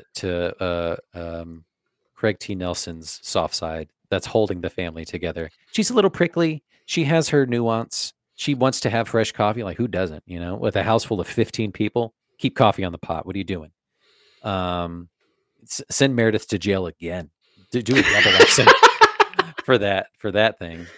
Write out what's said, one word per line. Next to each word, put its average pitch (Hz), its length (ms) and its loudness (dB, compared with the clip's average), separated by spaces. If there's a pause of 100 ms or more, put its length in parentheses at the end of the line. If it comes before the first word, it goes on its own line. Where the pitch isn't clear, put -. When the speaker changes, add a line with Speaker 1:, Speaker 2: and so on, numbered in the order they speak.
(160)
Speaker 1:
to, 87 480 -4
uh, 87 340 -4 (160)
um, 85 520 -12 (480)
Craig 107 260 -2
T. - 160 -10
Nelson's 87 680 -8
soft - 320 -2
side 80 340 -8 (200)
that's 95 180 -2
holding 95 340 0
the 87 80 -6
family 82 360 -8
together. 82 440 -8 (220)
She's - 180 0
a 247 60 -4
little 196 160 4
prickly. 165 520 -2 (220)
She - 200 -2
has 160 240 2
her 143 180 4
nuance. 117 640 -2 (220)
She - 180 -2
wants 131 280 2
to 120 100 0
have 113 160 0
fresh 113 240 0
coffee. 107 320 -2
Like, 87 140 -8
who 120 100 -2
doesn't, 90 400 -4
you 87 120 -10
know? 87 160 -8
With - 200 -2
a 95 80 0
house 113 200 2
full 101 180 -4
of - 60 -8
fifteen 110 440 -2
people, 113 420 -4 (240)
keep - 160 -2
coffee 104 300 2
on 90 80 -4
the 85 60 -10
pot. 82 280 -8
What 92 100 -10
are 98 40 -4
you 92 60 -8
doing? 82 260 -8 (720)
Um, 87 640 -4 (560)
s-, - 260 -8
send 139 280 2
Meredith 113 320 2
to 101 100 -2
jail 95 260 0
again. 85 440 -8 (420)
Do, 123 100 -2
do 117 160 0
a - 40 6
double - 300 4 (100)
action - 240 6 (480)
Speaker 2:
<laughs> - 500 -2
Speaker 1:
for 127 140 4
that, 98 300 0 (100)
for 104 140 -6
that 107 280 2
thing. 85 260 -10 (120)